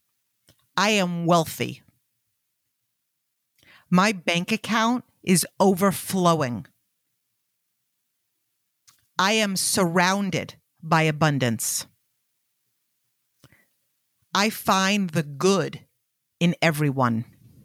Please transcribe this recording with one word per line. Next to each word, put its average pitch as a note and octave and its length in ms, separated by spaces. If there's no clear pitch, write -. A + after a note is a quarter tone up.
I G3 140
am F3 380
wealthy. D3+ 560
My F#3+ 200
bank F3 400
account A3+ 520
is F3+ 240
overflowing. E3+ 1040
I G3 140
am G#3 220
surrounded F3+ 1000
by D#3+ 220
abundance. C#3+ 840
I G#3 160
find F#3+ 640
the E3 100
good D3 600
in E3+ 200
everyone. C3+ 680